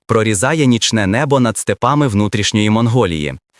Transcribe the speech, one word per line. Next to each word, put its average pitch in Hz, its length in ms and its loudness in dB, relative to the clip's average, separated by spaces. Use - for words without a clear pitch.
прорізає 113 600 0
нічне 113 400 0
небо 135 340 0
над 113 180 0
степами 135 500 0
внутрішньої 104 640 0
Монголії. 101 680 0